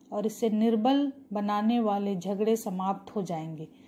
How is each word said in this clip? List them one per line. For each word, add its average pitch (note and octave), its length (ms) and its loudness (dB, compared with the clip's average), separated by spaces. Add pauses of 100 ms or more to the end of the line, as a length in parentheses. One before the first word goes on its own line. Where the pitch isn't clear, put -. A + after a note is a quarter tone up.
(120)
और G#3 140 -4
इससे A3 240 0
निर्बल A#3 640 2 (200)
बनाने G#3 460 2
वाले G3+ 360 0
झगड़े G3+ 400 0
समाप्त F#3+ 600 -4
हो G#3 60 0
जाएंगे, D#3+ 460 -6 (200)